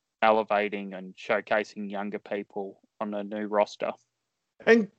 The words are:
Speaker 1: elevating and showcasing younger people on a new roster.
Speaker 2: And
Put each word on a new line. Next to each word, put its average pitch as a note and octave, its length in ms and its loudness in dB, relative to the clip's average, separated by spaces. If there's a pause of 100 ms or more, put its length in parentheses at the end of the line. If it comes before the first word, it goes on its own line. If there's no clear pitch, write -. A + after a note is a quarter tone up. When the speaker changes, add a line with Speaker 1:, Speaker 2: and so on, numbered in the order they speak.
(220)
Speaker 1:
elevating G#2 720 2
and F#2+ 220 -12
showcasing G#2+ 720 -2
younger G2+ 280 -6
people G2+ 640 -8 (200)
on G#2 140 -6
a G#2 100 -4
new G#2+ 220 -6
roster. G#2 460 -2 (760)
Speaker 2:
And A3+ 220 8 (100)